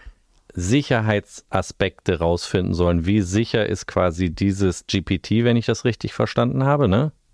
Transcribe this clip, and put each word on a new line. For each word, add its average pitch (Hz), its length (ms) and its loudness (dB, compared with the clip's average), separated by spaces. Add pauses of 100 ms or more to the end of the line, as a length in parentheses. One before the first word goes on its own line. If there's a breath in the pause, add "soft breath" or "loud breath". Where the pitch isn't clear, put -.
(540 soft breath)
Sicherheitsaspekte 101 1700 -2
rausfinden 87 540 0
sollen. 87 320 2
Wie 104 160 2
sicher 104 440 0
ist - 220 -6
quasi 90 420 0
dieses 95 580 0
G 98 140 0
P 90 180 -2
T, 113 260 0
wenn 120 100 2
ich 117 100 0
das - 200 -2
richtig 110 280 -4
verstanden 123 500 0
habe, 143 240 2
ne? 120 240 2 (220)